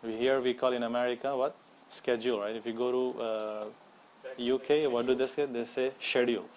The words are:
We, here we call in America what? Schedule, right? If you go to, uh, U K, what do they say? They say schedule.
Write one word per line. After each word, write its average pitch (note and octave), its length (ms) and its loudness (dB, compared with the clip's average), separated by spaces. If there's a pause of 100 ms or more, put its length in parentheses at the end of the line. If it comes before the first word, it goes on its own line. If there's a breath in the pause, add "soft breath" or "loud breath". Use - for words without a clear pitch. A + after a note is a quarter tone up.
We, A2+ 140 -4
here C3 240 4
we B2+ 140 2
call B2+ 180 2
in B2 100 0
America B2 540 -2
what? C3 180 0 (340)
Schedule, A#2+ 520 0
right? G#2+ 160 -4
If A2+ 100 -8
you A#2 60 -4
go B2 200 0
to, B2+ 280 0
uh, G#2+ 440 -4 (720)
U B2 200 2
K, D3 280 2
what A#2+ 200 2
do B2+ 80 4
they B2+ 120 2
say? C3 200 -2
They A#2+ 180 -4
say C3 360 -2
schedule. B2 560 0